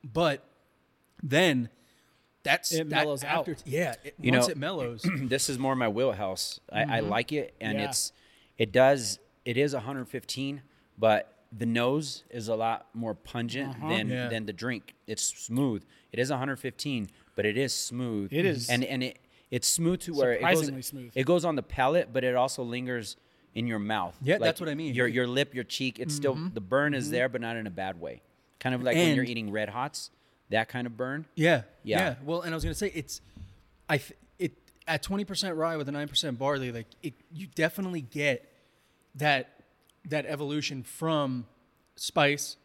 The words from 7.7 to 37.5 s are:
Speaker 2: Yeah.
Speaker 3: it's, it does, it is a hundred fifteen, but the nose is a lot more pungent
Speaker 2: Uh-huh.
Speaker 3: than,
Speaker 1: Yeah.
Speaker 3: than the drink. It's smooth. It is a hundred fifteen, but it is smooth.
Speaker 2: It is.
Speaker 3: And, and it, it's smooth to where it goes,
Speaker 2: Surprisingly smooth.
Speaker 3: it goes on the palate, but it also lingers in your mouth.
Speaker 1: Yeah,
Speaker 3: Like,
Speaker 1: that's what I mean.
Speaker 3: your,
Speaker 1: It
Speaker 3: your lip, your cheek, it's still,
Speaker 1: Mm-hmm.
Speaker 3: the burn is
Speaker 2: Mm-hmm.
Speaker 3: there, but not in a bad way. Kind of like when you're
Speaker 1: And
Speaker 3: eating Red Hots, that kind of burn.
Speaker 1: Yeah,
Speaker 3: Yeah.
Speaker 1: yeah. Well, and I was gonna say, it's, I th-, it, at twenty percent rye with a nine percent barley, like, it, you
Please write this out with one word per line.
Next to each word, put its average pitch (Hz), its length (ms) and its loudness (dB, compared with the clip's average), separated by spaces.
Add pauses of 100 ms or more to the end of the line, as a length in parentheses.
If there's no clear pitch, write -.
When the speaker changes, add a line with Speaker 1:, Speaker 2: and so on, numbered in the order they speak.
Speaker 2:
Yeah. 107 120 -2
Speaker 3:
it's, - 220 -2 (460)
it 110 140 0
does, 127 460 6 (260)
it 120 120 -2
is 139 180 4
a 127 60 -2
hundred 127 280 -8
fifteen, 139 540 -8 (360)
but 107 300 6 (280)
the 117 100 -2
nose 131 640 2
is 113 180 -8
a 113 60 2
lot 113 400 -2
more 113 200 -4
pungent 120 600 -6
Speaker 2:
Uh-huh. 139 120 -8
Speaker 3:
than, 110 200 0
Speaker 1:
Yeah. 123 200 -2
Speaker 3:
than 110 180 -4
the 104 60 -6
drink. 110 420 -6 (120)
It's 107 160 -4
smooth. 117 600 -2 (280)
It 107 60 -4
is 131 120 0
a 139 60 0
hundred 135 200 -4
fifteen, 123 520 -6 (280)
but 104 100 2
it 107 100 2
is 131 180 0
smooth. 117 580 -4
Speaker 2:
It 165 120 2
is. 120 240 0
Speaker 3:
And, 123 160 2
and 127 180 -2
it, - 160 -6 (320)
it's - 180 0
smooth 170 320 2
to 170 140 -8
where 131 180 4
it 113 100 0
goes, 165 80 4
Speaker 2:
Surprisingly 143 320 2
smooth. 123 320 -12
Speaker 3:
it 135 120 2
goes 175 180 4
on 160 120 2
the 123 60 -2
palate, 143 500 2
but 127 120 0
it 123 100 2
also 127 280 2
lingers 123 540 -4 (380)
in 117 120 0
your 113 120 0
mouth. 101 440 -2
Speaker 1:
Yeah, 143 120 2
Speaker 3:
Like, 202 80 0
Speaker 1:
that's 160 180 2
what 165 100 -4
I 143 40 -4
mean. 151 200 -4
Speaker 3:
your, 123 140 4
Speaker 1:
It 113 60 -2
Speaker 3:
your 123 120 2
lip, 135 280 0
your 123 100 -4
cheek, - 360 -4
it's 147 140 -4
still, 143 200 0
Speaker 1:
Mm-hmm. 165 200 -6
Speaker 3:
the 113 60 -4
burn 139 340 2
is 127 120 -2
Speaker 2:
Mm-hmm. 101 60 -4
Speaker 3:
there, 123 160 2
but 120 120 -4
not 117 160 -4
in 110 100 -6
a 98 40 -6
bad 92 300 -6
way. 65 220 -10 (380)
Kind 131 140 0
of 123 80 -2
like 123 140 4
when 165 180 6
you're 131 100 4
Speaker 1:
And 120 60 -4
Speaker 3:
eating 113 200 -4
Red 107 200 0
Hots, 127 400 -6 (400)
that 110 180 2
kind 123 180 -6
of 117 100 -10
burn. 135 380 -6
Speaker 1:
Yeah, 156 280 4 (200)
Speaker 3:
Yeah. 107 160 2
Speaker 1:
yeah. 175 160 2 (100)
Well, 165 180 -2
and 170 100 -4
I 160 40 -4
was 156 80 -4
gonna 165 100 -2
say, 196 200 -2
it's, - 260 -8 (680)
I 151 80 4
th-, - 200 -8 (200)
it, 175 140 -2 (340)
at 160 160 0
twenty 196 220 -2
percent 185 320 -4
rye 165 200 0
with 143 120 -4
a 143 40 -6
nine 147 160 -4
percent 139 300 -2
barley, 135 340 0
like, 113 140 -8 (160)
it, 151 120 -8 (180)
you 165 220 -12